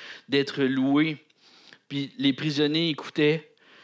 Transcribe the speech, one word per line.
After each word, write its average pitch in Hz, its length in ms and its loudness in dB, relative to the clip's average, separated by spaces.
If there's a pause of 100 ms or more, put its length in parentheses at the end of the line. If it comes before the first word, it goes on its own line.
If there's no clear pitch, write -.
(280)
d'être 139 360 0
loué. 139 600 2 (640)
Puis 139 300 -6
les 135 160 2
prisonniers 151 560 0
écoutaient. 151 640 0 (300)